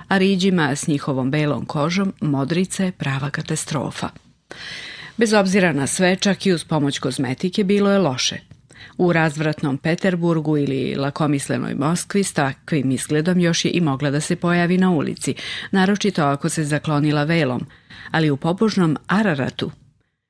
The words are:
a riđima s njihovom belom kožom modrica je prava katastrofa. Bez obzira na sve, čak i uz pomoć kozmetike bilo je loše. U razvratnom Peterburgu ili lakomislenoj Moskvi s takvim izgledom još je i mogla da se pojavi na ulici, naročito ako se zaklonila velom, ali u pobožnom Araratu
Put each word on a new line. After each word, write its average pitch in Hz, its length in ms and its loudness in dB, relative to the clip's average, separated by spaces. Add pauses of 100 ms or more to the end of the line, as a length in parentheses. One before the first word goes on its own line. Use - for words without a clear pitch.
a 190 100 2
riđima 185 580 2
s - 100 -6
njihovom 135 440 0
belom 147 360 0
kožom 175 540 -2
modrica 165 640 0
je 180 80 -2
prava 139 380 -4
katastrofa. - 800 -6 (1080)
Bez 214 160 2
obzira 190 400 4
na 139 140 0
sve, 185 300 2
čak 196 300 0
i 190 60 4
uz 160 120 -2
pomoć 143 340 0
kozmetike 143 640 -2
bilo 202 260 4
je 202 80 4
loše. 135 380 0 (640)
U 175 140 4
razvratnom 156 640 2
Peterburgu 165 800 0
ili 135 400 -2
lakomislenoj 139 800 -2
Moskvi 170 500 0
s - 80 -6
takvim 135 580 -2
izgledom 156 500 0
još 170 240 2
je 175 60 0
i 170 100 0
mogla 139 300 0
da 143 100 -2
se 175 160 -2
pojavi 175 420 0
na 185 120 4
ulici, - 440 -2 (360)
naročito 190 540 2
ako 143 240 0
se 156 160 -4
zaklonila 147 600 0
velom, 151 420 0 (440)
ali 156 200 2
u 135 60 0
pobožnom 175 600 2 (100)
Araratu 180 640 -2 (600)